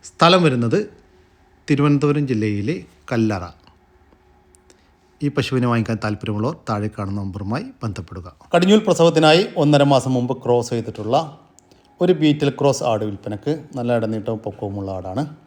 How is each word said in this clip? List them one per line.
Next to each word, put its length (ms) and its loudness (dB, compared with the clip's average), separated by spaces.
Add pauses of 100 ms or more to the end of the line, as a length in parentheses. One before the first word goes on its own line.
സ്ഥലം 380 2
വരുന്നത് 320 0 (880)
തിരുവനന്തപുരം 640 2
ജില്ലയിലെ 440 -2 (360)
കല്ലറ. 340 -2 (1800)
ഈ 160 -2
പശുവിനെ 340 0
വാങ്ങിക്കാൻ 320 -2
താല്പര്യമുള്ളവർ 540 -4 (120)
താഴെ 280 -4
കാണുന്ന 260 -6
നമ്പറുമായി 420 -6 (180)
ബന്ധപ്പെടുക. 440 -10 (280)
കടിഞ്ഞൂൽ 340 6
പ്രസവത്തിനായി 560 6 (180)
ഒന്നര 300 6
മാസം 240 2
മുമ്പ് 260 -2
ക്രോസ് 320 0
ചെയ്തിട്ടുള്ള 400 -4 (880)
ഒരു 200 4
ബീറ്റൽ 360 2
ക്രോസ് 320 0
ആട് 180 -2
വിൽപ്പനക്ക്. 440 -6 (240)
നല്ല 240 0
ഇടനീട്ടവും 460 -6
പൊക്കവുമുള്ള 520 -8
ആടാണ്. 260 -6 (220)